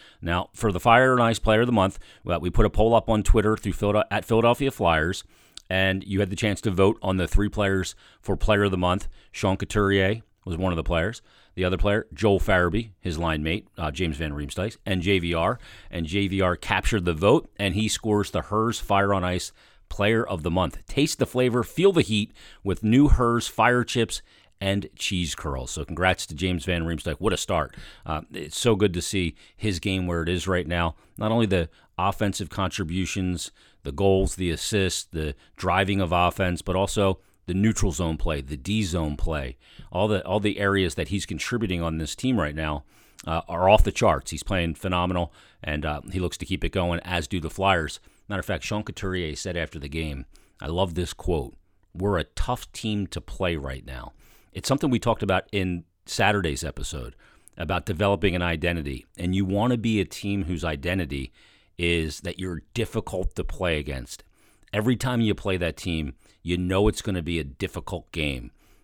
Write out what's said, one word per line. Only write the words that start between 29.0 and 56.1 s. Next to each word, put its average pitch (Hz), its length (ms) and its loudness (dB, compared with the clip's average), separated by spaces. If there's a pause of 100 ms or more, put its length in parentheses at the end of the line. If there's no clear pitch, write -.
see 90 320 -2 (240)
his 98 220 -2
game 95 260 -2
where 85 160 -2
it 80 80 -2
is 90 180 -2
right 90 200 0
now. 85 280 0 (220)
Not 107 140 -2
only 113 160 2
the 87 220 0 (280)
offensive 98 520 -2
contributions, 90 1040 -4 (320)
the - 80 -8
goals, 95 440 4
the 92 140 -2
assists, 92 540 -2
the 78 320 -6 (200)
driving 95 460 0
of 85 100 0
offense, 90 500 2
but 90 140 -4
also 98 440 2 (260)
the 87 80 -4
neutral 101 380 2
zone 80 260 -2
play, 76 240 -2
the 69 160 -8
D 101 260 -2
zone 80 320 -2
play, 69 420 -2 (340)
all 95 160 2
the, 104 180 0
all 98 140 0
the 101 180 0
areas 98 380 2
that 80 140 -4
he's 101 180 -4
contributing 92 560 -2
on 80 160 -2
this 78 160 -6
team 127 240 0
right 73 160 -2
now, 78 280 -4 (440)
uh, 82 200 -2
are 87 220 4
off 104 140 10
the 101 80 4
charts. 85 400 2
He's 78 100 -8
playing 85 340 -2
phenomenal, 90 560 -2 (320)
and, 76 220 -4
uh, 73 160 -4 (100)
he 92 80 -4
looks 90 180 -4
to - 80 -10
keep 90 180 -4
it 82 80 -2
going, 87 300 0
as 87 260 -4
do 92 120 -4
the 78 120 -6
Flyers. 92 480 0 (280)
Matter 98 120 -4
of - 60 -8
fact, 85 180 -6
Sean 107 200 -4
Couturier 90 520 -6
said 87 200 -6
after 82 220 -6
the 71 100 -10
game, 73 380 -6 (340)
I - 80 -10
love 87 280 -2
this 87 180 -4
quote, 73 420 -4 (380)
"We're 95 240 0
a 76 60 0
tough - 480 -4
team 104 360 -4
to - 140 -8
play 87 340 -4
right 67 300 -8
now." 64 280 -14 (380)
It's - 160 -8
something 143 220 0
we 120 100 2
talked 117 220 0
about 95 300 0
in 92 320 -2 (240)
Saturday's 95 560 0